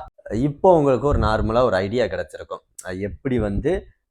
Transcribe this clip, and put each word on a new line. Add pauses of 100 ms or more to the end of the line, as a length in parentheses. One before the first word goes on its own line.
(440)
இப்போ
உங்களுக்கு
ஒரு
நார்மலா
ஒரு
ஐடியா
கிடைச்சிருக்கும். (200)
அஹ்
எப்படி
வந்து, (400)